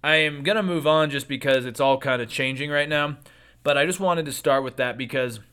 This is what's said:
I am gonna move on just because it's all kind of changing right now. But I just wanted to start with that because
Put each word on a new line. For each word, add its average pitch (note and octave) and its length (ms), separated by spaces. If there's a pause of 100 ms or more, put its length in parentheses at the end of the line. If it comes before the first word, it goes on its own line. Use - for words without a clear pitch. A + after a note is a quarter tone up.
I D#3 120
am D3 280
gonna G#3+ 180
move E3+ 240
on D#3 240
just C#3 180
because C3+ 380
it's B2 140
all C3+ 180
kind B2+ 240
of A2+ 80
changing C3 400
right D3 200
now. D3 280 (460)
But C#3+ 140
I C#3+ 80
just F#3 160
wanted E3+ 240
to C#3 80
start C3+ 300
with B2+ 120
that B2 220
because B2+ 420 (140)